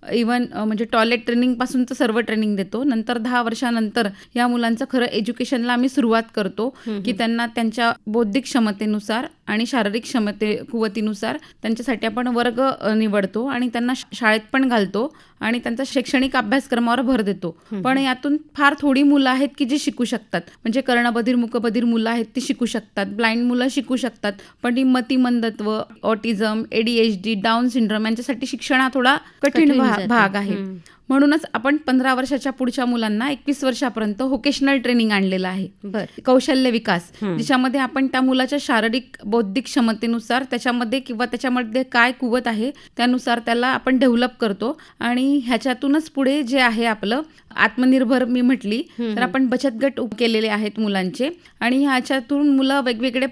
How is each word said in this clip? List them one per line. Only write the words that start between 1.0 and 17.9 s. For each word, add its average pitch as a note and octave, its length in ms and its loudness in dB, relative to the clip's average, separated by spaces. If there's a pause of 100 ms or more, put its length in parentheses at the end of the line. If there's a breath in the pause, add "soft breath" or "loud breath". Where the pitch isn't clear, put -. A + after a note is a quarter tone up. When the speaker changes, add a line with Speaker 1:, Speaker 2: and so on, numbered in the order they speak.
Speaker 1:
ट्रेनिंगपासून B3 580 0
तर B3 100 -6
सर्व A#3 260 0
ट्रेनिंग A3 360 0
देतो. G3+ 280 -4
नंतर A#3+ 340 0
दहा A#3+ 240 0
वर्षानंतर A#3 680 0 (280 loud breath)
या B3 120 2
मुलांचं A#3+ 440 0
खरं B3 140 2
एज्युकेशनला A#3 680 -2
आम्ही B3 160 2
सुरुवात A3+ 340 2 (120)
करतो G#3+ 420 -4 (100)
Speaker 2:
हम्म, G#3 140 -6
Speaker 1:
की G3+ 100 -4
Speaker 2:
हम्म. G3 60 -4
Speaker 1:
त्यांना A#3 280 -2
त्यांच्या A#3 460 -2 (160)
बौद्धिक A3+ 360 0
क्षमतेनुसार G#3+ 840 -2 (220)
आणि G#3+ 180 -2
शारीरिक A3+ 380 -2
क्षमते, G#3+ 520 -2
कुवतीनुसार A3 840 -4 (240 loud breath)
त्यांच्यासाठी A3+ 460 -2
आपण A#3 200 -2
वर्ग, A#3+ 340 0 (200)
अ, G#3+ 120 0
निवडतो G#3+ 520 0
आणि B3+ 220 -2
त्यांना A#3+ 280 -2
श-, - 180 -12
शाळेत A3 280 0 (100)
पण C4+ 160 2
घालतो A3 480 0 (240 soft breath)
आणि A3+ 200 -2
त्यांचा A#3+ 280 -4
शैक्षणिक C4+ 480 0
अभ्यासक्रमावर A#3+ 680 0
भर B3 200 2
देतो. F#3 400 -4 (100)
Speaker 2:
हम्म, G3 120 -6
Speaker 1:
पण B3+ 80 2